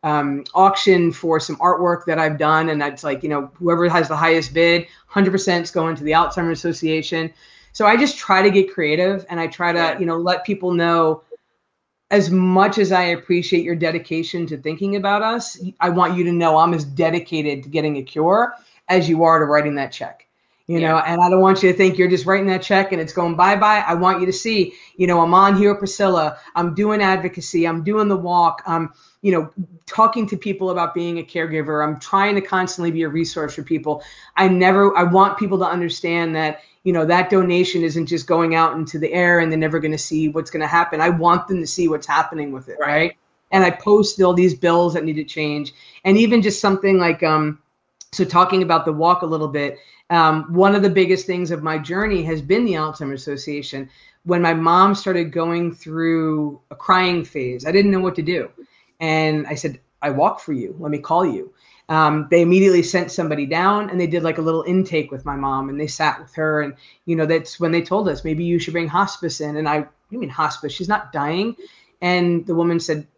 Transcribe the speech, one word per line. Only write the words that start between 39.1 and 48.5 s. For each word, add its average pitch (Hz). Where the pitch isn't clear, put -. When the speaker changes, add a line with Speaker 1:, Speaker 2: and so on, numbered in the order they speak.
Speaker 1:
air 175
and 165
they're 160
never 156
gonna 156
see 156
what's 156
gonna 156
happen. 170
I 170
want 170
them 185
to 156
see 175
what's 151
happening 151
with 131
it, 95
Speaker 2:
Right. 143
Speaker 1:
right? 156
And 190
I 175
post 208
all 180
these 175
bills 170
that 165
need 156
to 151
change. 147
And 196
even 226
just 202
something 190
like, 170
um, 151
so -
talking 185